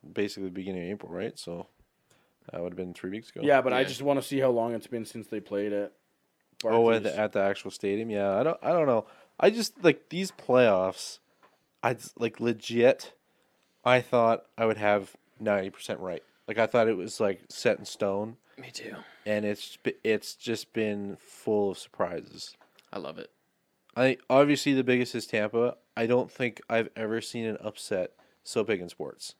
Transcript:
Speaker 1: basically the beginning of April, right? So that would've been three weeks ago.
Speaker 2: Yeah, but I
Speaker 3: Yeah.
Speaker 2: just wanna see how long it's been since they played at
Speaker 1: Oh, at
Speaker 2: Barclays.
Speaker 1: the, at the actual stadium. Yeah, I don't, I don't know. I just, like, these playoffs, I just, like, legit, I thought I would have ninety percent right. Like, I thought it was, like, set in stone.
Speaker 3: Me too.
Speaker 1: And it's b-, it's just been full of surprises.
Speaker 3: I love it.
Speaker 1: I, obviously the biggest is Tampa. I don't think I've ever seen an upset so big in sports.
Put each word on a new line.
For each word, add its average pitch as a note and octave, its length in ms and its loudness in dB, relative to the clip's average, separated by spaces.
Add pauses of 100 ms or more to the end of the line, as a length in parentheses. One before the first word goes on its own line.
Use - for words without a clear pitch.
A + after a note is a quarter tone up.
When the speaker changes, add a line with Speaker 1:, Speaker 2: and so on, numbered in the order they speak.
(160)
Speaker 1:
basically G2+ 340 -4
the F2+ 60 -12
beginning F#2 260 -6
of F#2 140 -6
April, - 180 -14
right? F#2 240 -8
So F2 300 -12 (840)
that E2+ 120 -10
would've F2 120 -8
been F2+ 200 -8
three F#2 160 -8
weeks A2 180 -10
ago. - 140 -12
Speaker 2:
Yeah, C#3+ 180 6
but B2 100 0
I B2+ 100 2
Speaker 3:
Yeah. C3+ 60 0
Speaker 2:
just C3 140 -10
wanna C#3 220 0
see C#3 160 -4
how C3 100 4
long A#2 240 0
it's A2 140 -8
been A#2 180 -6
since A2 220 -14
they G#2+ 120 -6
played G2+ 340 -4
at G2+ 180 -2 (760)
Speaker 1:
Oh, A2+ 240 6
at A2+ 140 4
Speaker 2:
Barclays. - 0 -
Speaker 1:
the, G#2 160 -2
at G#2+ 140 0
the G#2 80 0
actual G2 280 -2
stadium. G#2 400 -4
Yeah, G2+ 260 0
I G#2+ 60 2
don't, D#3 220 0
I D3+ 80 0
don't E3 160 4
know. - 180 4 (360)
I G3 100 8
just, A3 300 -6
like, E3 280 4
these F#3 240 -4
playoffs, G2+ 840 2 (600)
I A#2+ 120 2
just, - 260 -12
like, A2+ 220 -4
legit, A#2 720 2 (720)
I B2 160 6
thought A#2 440 2 (120)
I A#2 80 2
would A2 120 2
have G#2 380 0 (240)
ninety G2+ 300 0
percent - 320 -10
right. F2+ 200 -8 (240)
Like, A2 120 -6
I A2+ 100 4
thought A2+ 220 4
it G#2 80 0
was, - 240 -6
like, G2 260 0
set - 320 0
in G2+ 60 -14
stone. G#2 500 -4 (220)
Speaker 3:
Me B2+ 140 -18
too. G#2+ 260 -14 (280)
Speaker 1:
And G#2+ 200 0
it's - 320 -6
b-, - 160 -4 (100)
it's A2 320 0
just - 380 -8
been G#2 480 -4
full G#2 500 -2
of F2+ 60 -8
surprises. - 800 -8 (340)
Speaker 3:
I - 80 -10
love D#2+ 180 -12
it. - 140 -16 (640)
Speaker 1:
I, B2+ 220 2 (120)
obviously C#3+ 440 6
the C3 100 2
biggest B2 320 2
is A2+ 100 -4
Tampa. A#2 520 0 (180)
I A#2 100 0
don't B2 240 2
think A#2+ 300 -6 (100)
I've A2+ 280 0
ever A2+ 240 -4
seen A2+ 240 -8
an G#2+ 160 -4
upset G2 500 -6 (320)
so A2 220 -2
big G2 160 0
in F2 80 -10
sports. - 500 -12